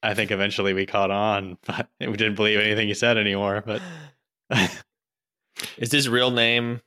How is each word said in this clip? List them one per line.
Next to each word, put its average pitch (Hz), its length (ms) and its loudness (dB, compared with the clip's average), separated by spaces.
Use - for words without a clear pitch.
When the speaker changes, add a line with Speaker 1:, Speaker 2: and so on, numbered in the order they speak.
Speaker 1:
I 110 120 0
think 104 160 -2
eventually 98 440 0
we 95 120 0
caught 98 240 0
on, 101 560 0
but - 220 -6
we - 120 -4
didn't 107 240 0
believe 107 240 2
anything 107 280 2
he 104 60 -2
said 117 240 2
anymore. 101 480 0
But 110 160 -6
<laughs> 107 200 0
Speaker 2:
Is 120 140 -4
his 139 160 2
real 123 220 4
name 120 560 2